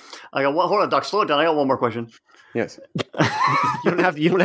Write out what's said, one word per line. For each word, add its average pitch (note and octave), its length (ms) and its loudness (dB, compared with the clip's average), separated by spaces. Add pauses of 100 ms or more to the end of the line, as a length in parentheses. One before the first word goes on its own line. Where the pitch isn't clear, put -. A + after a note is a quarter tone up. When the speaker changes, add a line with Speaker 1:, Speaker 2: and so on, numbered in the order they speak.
(320)
Speaker 1:
I C3+ 100 -2
got C#3 100 2
one, E3+ 160 0
hold G3 140 2
on, D3 80 -2
Doc, C#3 140 0
slow G#3 180 0
it G#3 40 -2
down. D3 120 0
I D#3 60 2
got E3 120 2
one C#3+ 120 2
more C3 100 2
question. A#2 320 -2 (420)
Speaker 2:
Yes. - 320 -4
Speaker 1:
<laughs> - 340 -8 (640)
Speaker 3:
You F3+ 80 2
don't - 80 0
have F3+ 160 2
to, D3+ 40 -6
you D#3 100 4
don't A#3 140 2